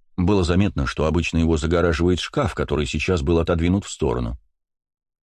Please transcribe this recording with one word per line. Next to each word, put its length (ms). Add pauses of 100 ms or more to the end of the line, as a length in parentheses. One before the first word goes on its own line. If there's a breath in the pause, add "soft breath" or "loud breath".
(180)
Было 260
заметно, 420
что 200
обычно 320
его 180
загораживает 640
шкаф, 340
который 300
сейчас 380
был 160
отодвинут 480
в 40
сторону. 480 (840)